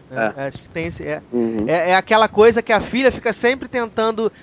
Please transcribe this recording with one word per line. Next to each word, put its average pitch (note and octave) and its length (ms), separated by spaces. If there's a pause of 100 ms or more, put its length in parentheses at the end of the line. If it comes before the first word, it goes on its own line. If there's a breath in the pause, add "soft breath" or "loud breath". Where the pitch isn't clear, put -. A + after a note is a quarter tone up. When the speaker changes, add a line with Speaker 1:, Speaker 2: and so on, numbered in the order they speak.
(100)
Speaker 1:
É, A2+ 260
Speaker 2:
é. C3+ 120
Speaker 1:
acho C3 140
que - 60
tem E3 180
esse, E3 200
é, D3+ 160 (100)
Speaker 2:
Uhum. A2+ 360
Speaker 1:
é, E3+ 220
é F#3 40
aquela A3 320
coisa A3+ 360
que A#3 100
a G3+ 80
filha B3 320
fica A3+ 200
sempre B3 360
tentando A3+ 640 (100)